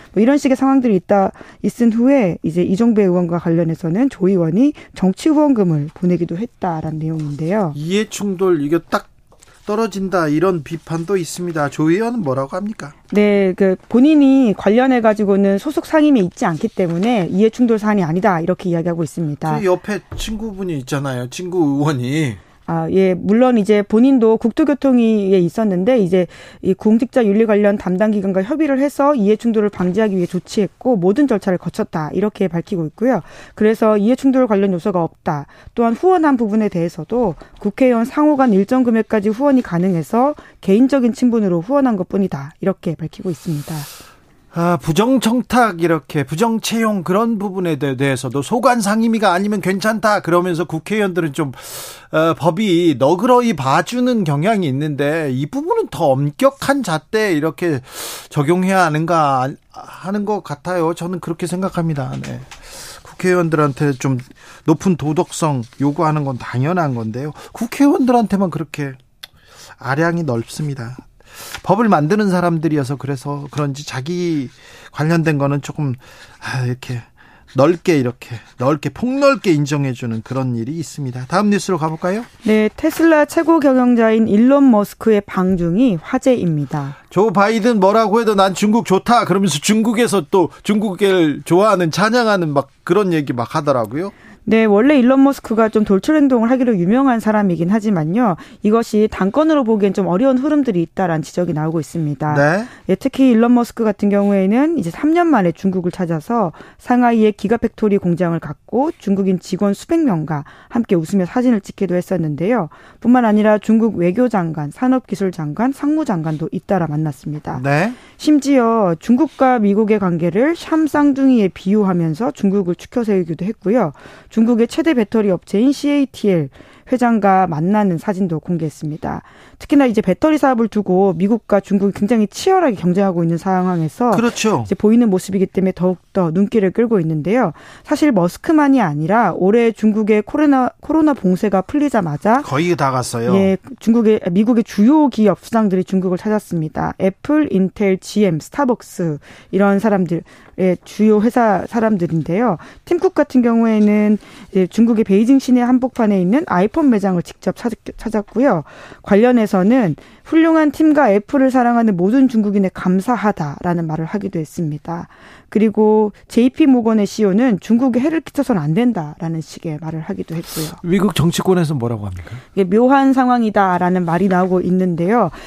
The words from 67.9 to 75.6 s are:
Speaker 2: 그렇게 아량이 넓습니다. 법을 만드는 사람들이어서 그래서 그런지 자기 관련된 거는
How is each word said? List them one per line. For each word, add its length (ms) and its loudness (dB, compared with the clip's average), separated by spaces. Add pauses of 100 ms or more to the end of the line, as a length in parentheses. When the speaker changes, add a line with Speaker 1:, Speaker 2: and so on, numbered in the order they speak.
Speaker 2:
그렇게 420 -8 (840)
아량이 460 -2
넓습니다. 720 -6 (640)
법을 240 0
만드는 420 2
사람들이어서 680 -2
그래서 540 -8
그런지 340 -6
자기 640 -6 (420)
관련된 460 0
거는 240 -2